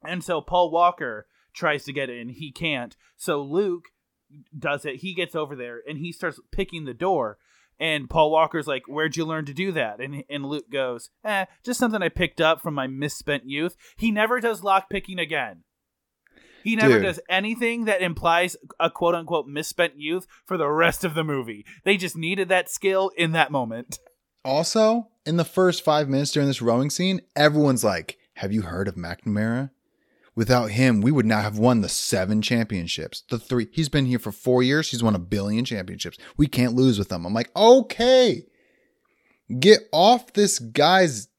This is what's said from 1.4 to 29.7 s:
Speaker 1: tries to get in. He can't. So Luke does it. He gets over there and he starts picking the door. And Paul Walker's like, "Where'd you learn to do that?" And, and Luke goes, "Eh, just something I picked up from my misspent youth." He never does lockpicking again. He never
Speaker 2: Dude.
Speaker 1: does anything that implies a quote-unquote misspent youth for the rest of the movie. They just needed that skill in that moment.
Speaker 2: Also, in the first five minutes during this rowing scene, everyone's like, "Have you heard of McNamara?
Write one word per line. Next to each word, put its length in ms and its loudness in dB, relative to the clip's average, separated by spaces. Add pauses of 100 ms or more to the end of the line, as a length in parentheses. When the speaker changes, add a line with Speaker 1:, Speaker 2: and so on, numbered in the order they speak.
Speaker 1:
tries 320 -2
to 80 -12
get 160 -4
in. 180 -14
He 240 -14
can't. 460 -6 (180)
So 260 -4
Luke 440 -2 (720)
does 260 -4
it. 140 -8
He 160 -10
gets 220 -6
over 200 -6
there 320 -14
and 120 -10
he 120 -10
starts 300 -8 (100)
picking 320 -8
the 100 -10
door. 440 -2 (400)
And 320 -4
Paul 220 2
Walker's 360 0
like, 200 -4
"Where'd 300 -4
you 80 -2
learn 220 -6
to 60 -14
do 200 -4
that?" 260 -4
And, 300 -10
and 160 -8
Luke 260 -8
goes, 380 -6 (160)
"Eh, 180 -2 (220)
just 120 -6
something 240 0
I 60 0
picked 320 -4
up 220 2
from 120 -6
my 140 -4
misspent 580 -6
youth." 300 -6 (220)
He 140 -2
never 280 0
does 220 -2
lockpicking 580 0
again. 460 -6 (960)
He 140 0
never 160 8
Speaker 2:
Dude. 100 6
Speaker 1:
does 160 -2 (100)
anything 540 -2
that 180 2
implies 540 0 (240)
a 100 2
quote-unquote 580 -2
misspent 500 -4
youth 280 -6 (200)
for 120 -6
the 120 -2
rest 340 0
of 120 -4
the 100 -2
movie. 400 -6 (180)
They 140 2
just 180 -6
needed 320 -4
that 240 0
skill 460 0
in 160 0
that 180 2
moment. 480 -6 (460)
Speaker 2:
Also, 640 2 (160)
in 100 -2
the 80 2
first 400 2
five 240 2
minutes 240 0
during 160 2
this 140 -2
rowing 280 2
scene, 300 -2 (160)
everyone's 480 2
like, 340 -2 (180)
"Have 180 -6
you 80 0
heard 260 -4
of 80 -8
McNamara? 760 -4 (680)